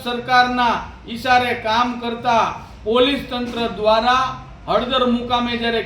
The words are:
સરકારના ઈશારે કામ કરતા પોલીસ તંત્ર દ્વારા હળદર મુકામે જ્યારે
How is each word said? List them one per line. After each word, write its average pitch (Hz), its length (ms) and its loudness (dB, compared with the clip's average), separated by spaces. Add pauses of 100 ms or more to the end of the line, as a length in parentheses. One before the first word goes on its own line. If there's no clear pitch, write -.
સરકારના 247 720 2 (380)
ઈશારે 247 500 2
કામ 233 400 0
કરતા 233 400 0 (400)
પોલીસ 247 480 2
તંત્ર 233 340 -4 (140)
દ્વારા 226 420 4 (460)
હળદર 240 340 0 (140)
મુકામે 240 480 -2
જ્યારે 226 220 0